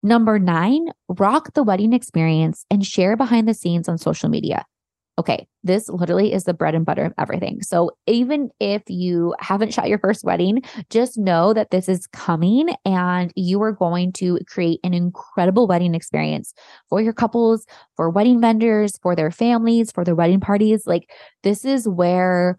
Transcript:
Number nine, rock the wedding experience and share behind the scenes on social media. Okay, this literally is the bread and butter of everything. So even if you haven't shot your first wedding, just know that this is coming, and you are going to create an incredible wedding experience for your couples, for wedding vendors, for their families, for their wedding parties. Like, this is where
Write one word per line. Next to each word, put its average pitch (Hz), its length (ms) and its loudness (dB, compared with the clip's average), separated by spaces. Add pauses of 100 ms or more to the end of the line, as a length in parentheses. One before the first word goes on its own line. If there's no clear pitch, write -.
Number 220 360 4
nine, 196 540 0 (160)
rock 202 440 0
the 302 100 2
wedding 208 300 2
experience 160 760 0
and 202 160 2
share 196 300 0
behind 226 300 2
the 226 60 0
scenes 170 340 -2
on 170 120 -2
social 160 320 -2
media. - 340 -4 (540)
Okay, - 280 -4 (160)
this 190 280 -2
literally 175 420 0
is 185 120 -2
the 175 100 -2
bread 156 200 -2
and 165 120 0
butter - 180 -2
of 165 140 -4
everything. - 420 -4
So 175 300 0 (160)
even 247 420 0 (120)
if 208 260 -2
you 175 540 -2
haven't 208 340 -2
shot - 160 -2
your 208 80 0
first 196 260 -4
wedding, 180 380 0 (260)
just 240 300 -2
know 185 340 2
that 214 180 -2
this 185 160 -2
is 185 200 -2
coming, 196 640 0 (160)
and 180 500 0
you 185 260 -2
are 220 100 -2
going 180 420 -2
to 180 240 -2 (100)
create 170 360 -2
an 180 100 0
incredible 180 720 0
wedding 175 280 0
experience 156 600 -6 (340)
for 196 140 0
your 226 100 0
couples, 226 540 0 (280)
for 165 140 -2
wedding 226 320 4
vendors, 220 640 2
for 180 120 0
their 160 160 0
families, 233 640 0
for 185 100 -4
their 175 120 2
wedding 170 260 4
parties. 208 460 2
Like, 170 240 -2 (320)
this 202 240 -2
is 269 200 0
where 180 720 2